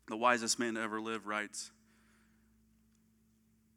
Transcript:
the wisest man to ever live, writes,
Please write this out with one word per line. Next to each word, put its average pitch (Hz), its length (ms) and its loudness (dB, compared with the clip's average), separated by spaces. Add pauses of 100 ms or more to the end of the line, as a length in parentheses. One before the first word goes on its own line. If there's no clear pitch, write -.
the 110 100 -6
wisest 117 400 4
man 117 180 0
to 110 60 -2
ever 110 180 -2
live, 110 280 -6
writes, 104 440 -4 (2000)